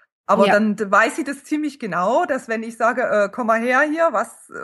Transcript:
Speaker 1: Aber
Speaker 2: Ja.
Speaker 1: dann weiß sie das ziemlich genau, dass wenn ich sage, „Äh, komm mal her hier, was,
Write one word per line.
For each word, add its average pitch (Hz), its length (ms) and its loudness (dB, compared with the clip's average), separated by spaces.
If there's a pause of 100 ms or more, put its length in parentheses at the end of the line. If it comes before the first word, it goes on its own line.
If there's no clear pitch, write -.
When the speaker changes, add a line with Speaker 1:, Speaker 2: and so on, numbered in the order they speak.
(280)
Speaker 1:
Aber 214 180 4
Speaker 2:
Ja. 196 80 4
Speaker 1:
dann 208 260 2
weiß 208 360 2
sie 330 80 -4
das 277 200 -10
ziemlich 302 360 -6
genau, 208 460 0
dass 262 220 -6
wenn 226 140 -4
ich 226 160 -12
sage, 240 260 0
„Äh, 202 280 0
komm - 160 -6
mal 226 120 2
her 254 220 0
hier, 320 300 0
was, - 400 -6 (120)